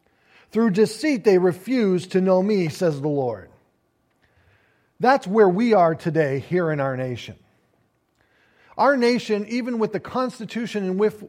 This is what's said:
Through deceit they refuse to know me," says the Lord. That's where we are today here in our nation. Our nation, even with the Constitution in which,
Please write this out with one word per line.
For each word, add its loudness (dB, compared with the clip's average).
Through 2
deceit 0
they 6
refuse 0
to 0
know 2
me," 0
says -2
the -4
Lord. -4
That's 2
where 6
we 2
are 4
today -2
here -2
in -4
our -4
nation. -8
Our 4
nation, 0
even -4
with -2
the -4
Constitution -6
in -4
which, 0